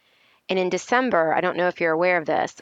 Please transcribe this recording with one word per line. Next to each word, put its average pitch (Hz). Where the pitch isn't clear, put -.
And 190
in 185
December, 180
I -
don't 175
know 175
if 175
you're 170
aware 175
of 160
this, 156